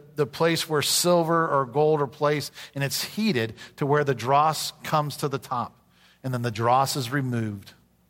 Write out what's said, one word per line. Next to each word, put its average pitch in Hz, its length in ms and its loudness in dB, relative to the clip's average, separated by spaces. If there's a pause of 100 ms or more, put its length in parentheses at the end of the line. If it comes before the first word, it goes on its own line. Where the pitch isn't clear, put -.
(160)
the 147 100 0
place 165 440 0
where 151 120 2
silver 165 680 2
or 139 180 2
gold 151 360 2
are 139 60 0
placed, 147 460 -2 (200)
and 139 100 -4
it's 139 200 -2
heated 123 520 -2 (200)
to 151 100 -4
where 143 200 2
the 135 100 0
dross 143 560 0 (120)
comes 147 340 -2
to 151 100 -4
the 135 120 -4
top, 120 360 -6 (480)
and 131 100 -4
then 120 80 -4
the 120 100 -2
dross 120 440 2
is 123 160 -4
removed. 117 640 -4 (360)